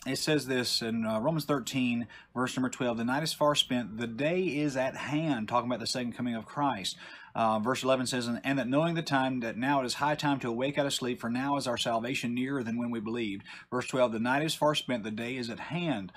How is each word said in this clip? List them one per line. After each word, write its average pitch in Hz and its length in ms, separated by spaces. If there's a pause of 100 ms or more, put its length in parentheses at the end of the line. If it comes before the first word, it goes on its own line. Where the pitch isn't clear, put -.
It 131 100
says 147 300
this 127 340
in, 113 240
uh, 110 160
Romans 151 240
thirteen, 123 640 (280)
verse 123 220
number 127 140
twelve, 120 260
"The 117 80
night 131 180
is 156 120
far 147 200
spent, 113 440
the 120 80
day 151 380
is 147 300
at 131 220
hand," 139 520
talking 120 200
about 120 120
the 113 60
second 123 260
coming 123 220
of 110 120
Christ. 127 500 (380)
Uh, 110 240
verse 123 260
eleven 131 220
says, 123 200
"And, 120 160
and 139 160
that 117 80
knowing 156 280
the 165 80
time, 131 380
that 110 180
now 135 240
it 123 40
is 113 80
high 147 200
time 143 260
to 131 80
awake 135 300
out 143 80
of 139 80
sleep, 123 260
for 117 80
now 135 280
is 127 120
our 120 80
salvation 120 580
nearer 131 300
than 113 140
when 120 120
we 113 100
believed." 110 440 (260)
Verse 123 160
twelve, 123 260
"The 110 60
night 127 240
is 160 120
far 151 200
spent, 120 300
the 110 60
day 117 260
is 117 140
at 101 100
hand." 139 560